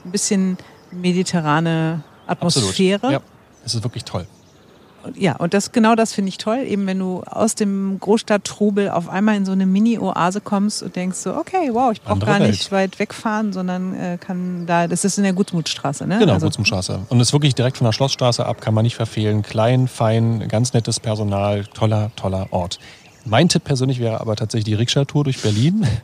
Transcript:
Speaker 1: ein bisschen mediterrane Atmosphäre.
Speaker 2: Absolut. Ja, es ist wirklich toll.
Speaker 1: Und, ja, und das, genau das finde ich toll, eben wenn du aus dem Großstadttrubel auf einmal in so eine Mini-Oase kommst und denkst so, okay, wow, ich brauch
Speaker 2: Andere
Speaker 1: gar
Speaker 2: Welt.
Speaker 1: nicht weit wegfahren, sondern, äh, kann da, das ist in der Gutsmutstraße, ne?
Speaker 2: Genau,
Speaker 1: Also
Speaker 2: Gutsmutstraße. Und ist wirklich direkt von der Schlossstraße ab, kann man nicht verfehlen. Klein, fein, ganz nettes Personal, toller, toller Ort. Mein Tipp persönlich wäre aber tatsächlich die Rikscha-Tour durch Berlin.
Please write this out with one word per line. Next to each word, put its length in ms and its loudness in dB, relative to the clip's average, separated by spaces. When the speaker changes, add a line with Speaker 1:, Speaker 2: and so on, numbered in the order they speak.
Speaker 1:
ein 60 -12
bisschen 480 0
mediterrane 1120 0
Atmosphäre. 720 0
Speaker 2:
Absolut. 160 0
Ja, 80 0
es 100 -6
ist 100 -2
wirklich 200 -8
toll. 220 -8
Speaker 1:
Und, 160 -14
ja, 180 2
und 160 -2
das, 200 0
genau 220 4
das 200 2
finde 160 -2
ich 80 -12
toll, 280 -2
eben 200 -2
wenn 120 -2
du 260 -4
aus 300 0
dem 460 -2
Großstadttrubel 880 0
auf 220 -4
einmal 260 2
in 80 0
so 80 -2
eine 140 2
Mini-Oase 720 2
kommst 420 -2
und 140 -8
denkst 220 -4
so, 180 -6
okay, 360 -2
wow, 200 2
ich 80 -6
brauch 120 -4
Speaker 2:
Andere 180 0
Speaker 1:
gar 100 4
Speaker 2:
Welt. 120 6
Speaker 1:
nicht 200 -4
weit 260 0
wegfahren, 540 -2
sondern, 420 -4
äh, 240 -6
kann 480 -6
da, 220 2
das 160 -2
ist 140 0
in 60 2
der 100 2
Gutsmutstraße, 720 -2
ne? 140 0
Speaker 2:
Genau, 140 6
Speaker 1:
Also 120 2
Speaker 2:
Gutsmutstraße. 640 -2
Und 120 4
ist 140 2
wirklich 200 4
direkt 240 0
von 80 2
der 60 4
Schlossstraße 540 0
ab, 160 -6
kann 100 0
man 100 4
nicht 140 2
verfehlen. 460 -2
Klein, 460 2
fein, 600 0
ganz 240 0
nettes 280 0
Personal, 680 -2
toller, 500 0
toller 340 -4
Ort. 280 -4
Mein 240 4
Tipp 140 0
persönlich 360 0
wäre 220 -2
aber 140 -2
tatsächlich 280 -2
die 100 0
Rikscha-Tour 500 0
durch 180 -2
Berlin. 440 2